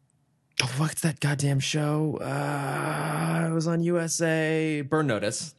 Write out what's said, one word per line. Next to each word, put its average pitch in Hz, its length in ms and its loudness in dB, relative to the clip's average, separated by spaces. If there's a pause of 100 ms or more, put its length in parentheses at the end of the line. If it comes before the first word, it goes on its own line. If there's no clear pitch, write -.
(600)
oh, 123 160 2
what's 151 240 -2
that 151 180 0
goddamn 143 400 2
show? 151 580 0
Uh, 151 1300 -2
it 160 40 0
was 165 140 0
on 170 160 2
U 170 160 2
S 165 220 -2
A, 160 600 2
Burn 151 260 2
Notice. 110 520 -2